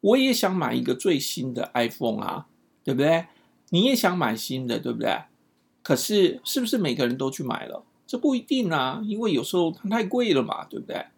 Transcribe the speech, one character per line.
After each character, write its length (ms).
我 160
也 160
想 240
买 160
一 100
个 120
最 240
新 340
的 220
iPhone 480
啊， 240
对 120
不 80
对？ 240
你 140
也 120
想 220
买 180
新 320
的， 120
对 120
不 80
对？ 260
可 120
是 500
是 160
不 40
是 140
每 160
个 120
人 120
都 120
去 120
买 240
了？ 180
这 100
不 180
一 60
定 300
啊， 340
因 140
为 160
有 100
时 100
候 160
它 160
太 180
贵 280
了 100
嘛， 220
对 160
不 60
对？ 180